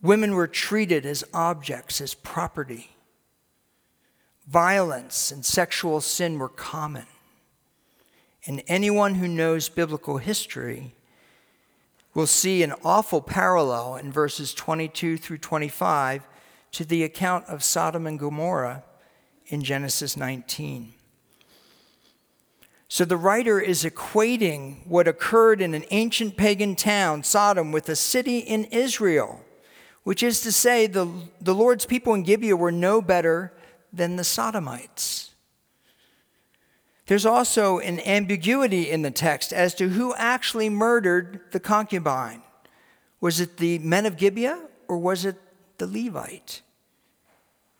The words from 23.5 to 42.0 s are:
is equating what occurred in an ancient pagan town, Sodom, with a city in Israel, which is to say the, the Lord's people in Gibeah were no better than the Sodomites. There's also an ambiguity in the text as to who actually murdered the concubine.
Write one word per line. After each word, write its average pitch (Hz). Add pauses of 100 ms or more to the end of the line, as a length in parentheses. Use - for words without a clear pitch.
is 180
equating 165
what 170
occurred 220
in 170
an 151
ancient 214
pagan 202
town, 185
Sodom, 196
with 156
a 156
city 240
in 220
Israel, 214 (600)
which 196
is 240
to 220
say 240
the, 185 (320)
the 185
Lord's 233
people 240
in 196
Gibeah 208
were 175
no 185
better 175 (400)
than 175
the 180
Sodomites. - (1800)
There's 202
also 220
an 175
ambiguity 196
in 156
the 143
text 147
as 180
to 185
who 240
actually 233
murdered 202 (120)
the 185
concubine. 151 (800)